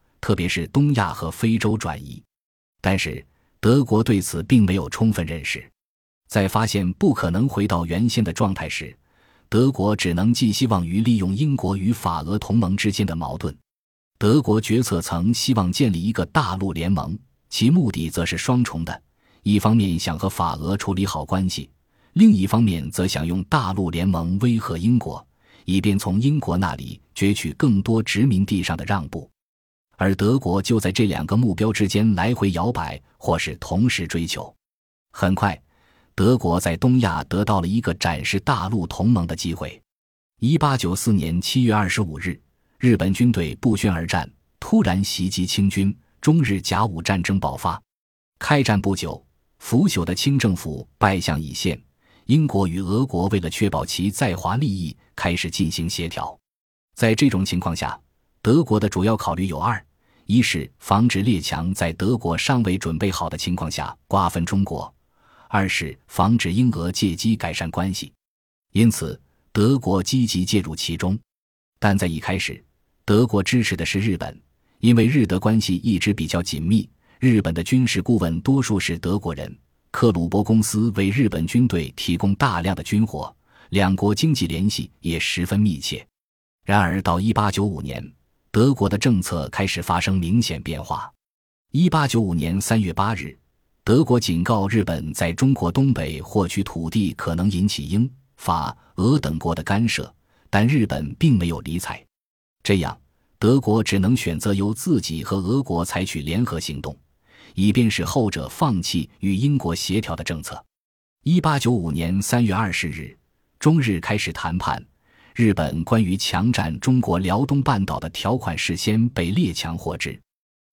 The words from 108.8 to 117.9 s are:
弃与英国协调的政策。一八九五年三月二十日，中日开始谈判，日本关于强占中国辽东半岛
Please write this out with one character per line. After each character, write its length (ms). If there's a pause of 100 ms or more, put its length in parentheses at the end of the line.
弃 260 (120)
与 140
英 220
国 180
协 240
调 160
的 80
政 200
策。 200 (600)
一 180
八 180
九 140
五 180
年 300
三 240
月 80
二 180
十 180
日， 280 (420)
中 220
日 180
开 200
始 120
谈 280
判， 260 (500)
日 200
本 300
关 200
于 140
强 340
占 280
中 200
国 180
辽 280
东 160
半 200
岛 160